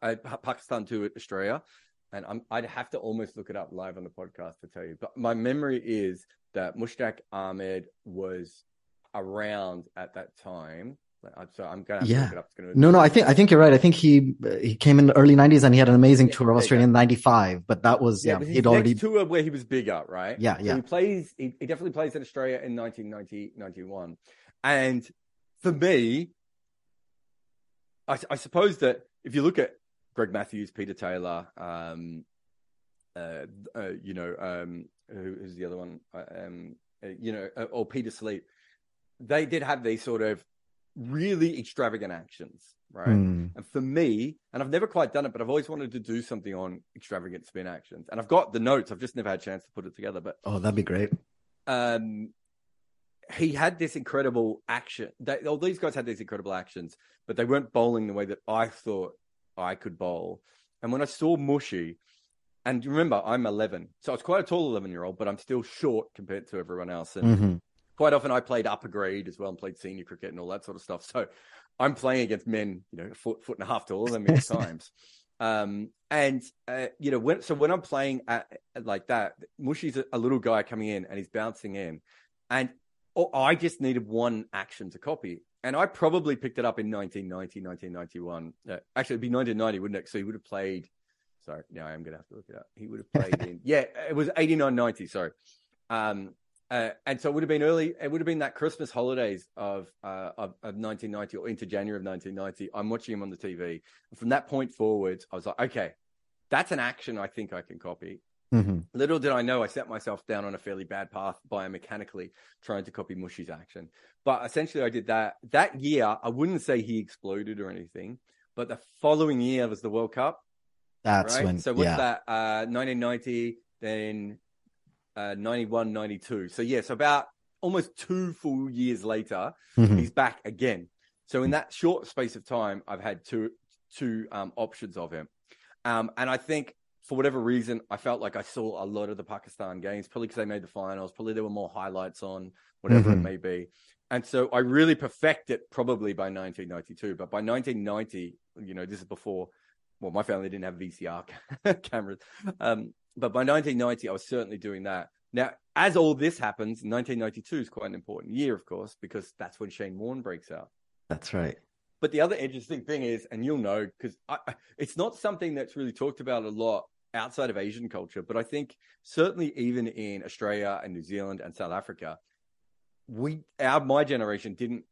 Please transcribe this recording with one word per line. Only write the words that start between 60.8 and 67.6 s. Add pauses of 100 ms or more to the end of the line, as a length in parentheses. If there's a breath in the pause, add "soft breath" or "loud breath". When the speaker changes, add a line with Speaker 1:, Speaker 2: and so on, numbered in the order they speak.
Speaker 1:
And
when
I
saw
Mushy, (680)
and
remember,
I'm
eleven, (120)
so
I
was
quite
a
tall
eleven-year-old,
but
I'm
still
short
compared
to
everyone
else.
And
Speaker 2:
Mm-hmm. (400)